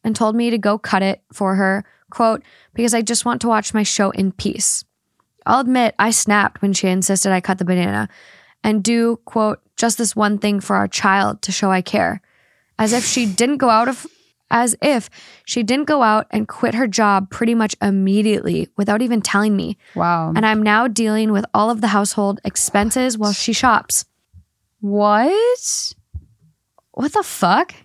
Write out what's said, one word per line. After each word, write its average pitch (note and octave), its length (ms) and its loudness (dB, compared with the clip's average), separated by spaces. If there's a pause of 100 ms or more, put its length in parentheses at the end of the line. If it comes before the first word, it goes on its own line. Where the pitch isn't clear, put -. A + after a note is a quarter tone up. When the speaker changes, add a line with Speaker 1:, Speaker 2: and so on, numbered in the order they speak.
Speaker 1:
and A3 120 -2
told A3 200 0
me A#3 140 0
to A3+ 80 0
go G#3 220 0
cut F#3+ 240 0
it G3 180 -2 (100)
for G3 240 -2
her, F#3+ 280 0 (260)
quote, A3+ 320 0 (320)
"because A#3 220 0
I A#3 80 0
just A3+ 220 -4
want A#3+ 160 -2
to A#3 60 -2
watch G#3+ 280 0
my G#3+ 80 2
show G3 280 0
in F#3+ 200 -2
peace." - 520 -4 (600)
I'll B3+ 140 2
admit B3 400 0
I A3 100 2
snapped G#3 520 0
when G3 120 0
she F#3+ 140 0
insisted F#3+ 440 0
I F#3 100 2
cut F#3 180 -2
the F#3 60 -2
banana F3 440 0 (540)
and G#3+ 200 0
do, A#3 420 0
quote, G#3+ 340 -2 (160)
"just A#3 240 0
this A3+ 160 -2
one G#3 240 2
thing G#3 220 0
for G3+ 140 -2
our G3 120 0
child G3 560 0
to - 80 -6
show G3 200 -2
I F#3 120 2
care." F#2+ 380 -2 (580)
As A3 120 0
if A#3+ 140 -2
she A#3+ 220 -2
didn't A#3+ 300 0
go C4 120 2
out A3+ 180 4
of, B3+ 200 -6 (420)
as A#3+ 320 0
if C4+ 300 0 (340)
she - 160 -4
didn't B3 240 0
go D4 160 2
out G#3+ 300 2
and G#3+ 160 -4
quit - 260 -4
her A#3+ 140 0
job G3 420 2
pretty A#3 240 -2
much A3+ 300 0
immediately G3 840 0 (100)
without G#3 260 0
even A#3 180 0
telling G#3 340 0
me. F#3+ 220 -4 (160)
Speaker 2:
Wow. E3 420 0
Speaker 1:
And A3 80 2
I'm G#3+ 200 2
now G#3+ 240 2
dealing A3 440 0
with G#3 220 0
all G#3+ 160 2
of A3 120 -2
the A#3 80 0
household G3+ 540 0
expenses A3+ 720 -2
while G#3 160 0
she A3 200 -2
shops. - 520 0 (720)
Speaker 2:
What? A3 1120 0 (1000)
Speaker 1:
What C#4 220 -2
the G4+ 100 0
fuck? G#3+ 500 0 (120)